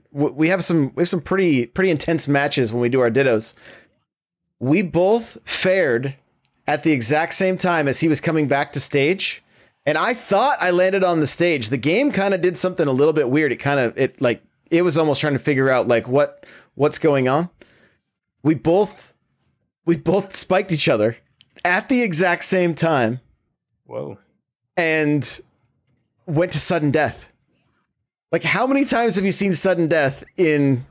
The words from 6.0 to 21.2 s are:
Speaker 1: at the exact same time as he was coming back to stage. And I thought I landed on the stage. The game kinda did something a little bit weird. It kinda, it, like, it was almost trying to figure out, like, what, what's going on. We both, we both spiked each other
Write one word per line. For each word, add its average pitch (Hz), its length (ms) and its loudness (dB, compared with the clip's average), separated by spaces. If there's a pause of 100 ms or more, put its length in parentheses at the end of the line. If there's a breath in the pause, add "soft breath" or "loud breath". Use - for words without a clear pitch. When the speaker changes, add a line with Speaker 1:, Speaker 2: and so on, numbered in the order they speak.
Speaker 1:
at 143 180 -4
the 160 100 2
exact 147 400 0
same 185 240 0
time 165 320 0
as 131 100 -2
he 165 80 0
was 151 140 0
coming 160 260 0
back 143 260 -2
to 147 60 -6
stage. 151 640 -2 (420 soft breath)
And 151 120 0
I 202 160 0
thought 240 480 0
I 180 100 0
landed 185 320 2
on 175 160 2
the 147 80 0
stage. 151 420 0
The 139 80 -2
game 185 360 0
kinda 196 240 0
did 175 200 0
something 175 300 0
a 135 60 0
little 143 200 4
bit 143 160 0
weird. 143 220 0
It 113 60 -4
kinda, 139 400 -2
it, 131 240 -2
like, 120 200 0 (300)
it 170 120 2
was 165 140 0
almost 151 220 0
trying 151 140 -2
to 131 60 -2
figure 135 300 0
out, 120 200 0
like, 117 180 2
what, 139 380 -2 (300 loud breath)
what's 147 220 0
going 139 300 2
on. 156 220 0 (920 soft breath)
We 156 140 2
both, 190 580 -2 (720)
we 170 120 2
both 196 380 -2
spiked 190 360 -2
each 151 160 0
other 113 300 2 (480)